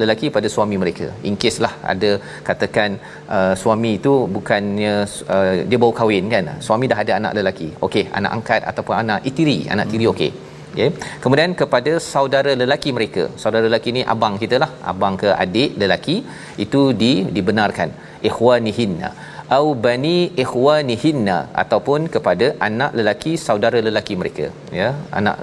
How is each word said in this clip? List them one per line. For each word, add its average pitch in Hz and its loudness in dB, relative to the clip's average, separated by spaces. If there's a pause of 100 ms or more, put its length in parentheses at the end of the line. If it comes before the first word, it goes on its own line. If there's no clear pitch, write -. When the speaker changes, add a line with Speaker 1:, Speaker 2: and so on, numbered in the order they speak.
Speaker 1:
lelaki 110 2
pada 107 2
suami 104 0
mereka. 85 -2 (220)
In 104 -2
case 113 2
lah - -4 (200)
ada, 101 2 (380)
katakan, 104 0 (460)
uh, 95 4
suami 113 2
itu 139 4 (220)
bukannya, 104 0 (420)
uh, 95 4 (160)
dia 120 4
baru 117 4
kahwin, 104 2 (100)
kan, 95 0 (220)
suami 117 2
dah 110 2
ada 107 0
anak 107 -2
lelaki, 92 -2 (180)
okey, 101 0 (140)
anak 101 -2
angkat 110 0 (100)
ataupun - -4
anak 107 0 (200)
tiri, 143 2 (160)
anak 104 0
tiri, 113 2
Speaker 2:
Hmm. - 2
Speaker 1:
okey. 78 0 (440)
Okey. 113 2 (340)
Kemudian 151 4
kepada 131 2 (220)
saudara 139 2 (100)
lelaki 131 0
mereka. 104 0 (200)
Saudara 113 2
lelaki 117 2
ni 127 0 (120)
abang 110 0
kita 113 2
lah, - 0 (200)
abang 95 0
ke 104 4 (140)
adik 104 2 (140)
lelaki, 95 0 (500)
itu 139 2 (200)
di-, 143 4 (140)
dibenarkan. 98 0 (400)
Ikhwanihinna 113 0 (480)
au 151 4 (180)
bani 135 2 (260)
ikhwanihinna, 127 2 (240)
ataupun 135 0 (140)
kepada 104 2 (200)
anak 120 -2
lelaki 107 0 (140)
saudara 117 2
lelaki 107 -2
mereka, 78 -4 (340)
ya. 104 0 (300)
Anak, - 0